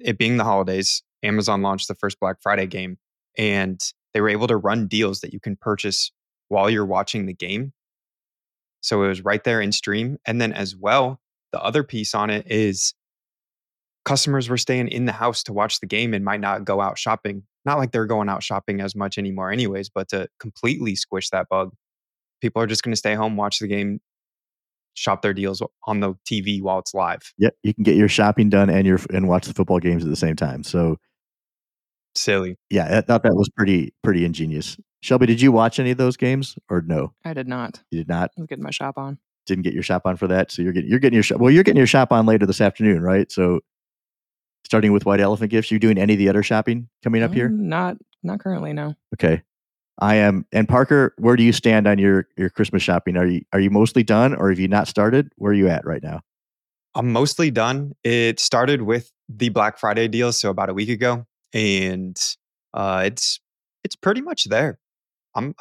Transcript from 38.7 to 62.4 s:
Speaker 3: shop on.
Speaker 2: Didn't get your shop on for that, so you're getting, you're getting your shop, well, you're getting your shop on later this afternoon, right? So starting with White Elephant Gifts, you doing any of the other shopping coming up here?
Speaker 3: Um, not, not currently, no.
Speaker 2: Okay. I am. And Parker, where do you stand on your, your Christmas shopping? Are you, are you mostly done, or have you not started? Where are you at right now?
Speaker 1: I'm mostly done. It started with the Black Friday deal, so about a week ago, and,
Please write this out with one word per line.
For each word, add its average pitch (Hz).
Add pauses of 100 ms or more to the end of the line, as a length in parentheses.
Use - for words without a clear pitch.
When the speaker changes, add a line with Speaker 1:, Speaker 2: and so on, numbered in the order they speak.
Speaker 3:
shop 135
on. 139 (260)
Speaker 2:
Didn't 92
get 87
your 90
shop 90
on 92
for 95
that, 92
so -
you're 90
getting, 87
you're 120
getting 131
your 110
shop, -
well, 120
you're 175
getting 190
your 127
shop 135
on 113
later 110
this 95
afternoon, 101
right? 95
So 90 (1040)
starting 107
with 101
White 101
Elephant 104
Gifts, 110
you 110
doing 107
any 104
of 98
the 98
other 101
shopping 117 (140)
coming 113
up 117
here? 123
Speaker 3:
Um, 202
not, 180 (260)
not 185
currently, 156
no. 151 (180)
Speaker 2:
Okay. 82 (560)
I 104
am. 104
And 107
Parker, 131
where 120
do 117
you 117
stand 110
on 101
your, 98
your 90
Christmas -
shopping? 87
Are 90
you, 90 (120)
are 101
you 98
mostly 110
done, 117
or 95
have 90
you 95
not 101
started? 117
Where 104
are 104
you 95
at -
right -
now? 78 (720)
Speaker 1:
I'm 120
mostly 143
done. 131 (100)
It 117
started 127
with 113 (180)
the 113
Black 107
Friday 113
deal, 117
so -
about 95
a 95
week 107
ago, 120 (280)
and, 95 (560)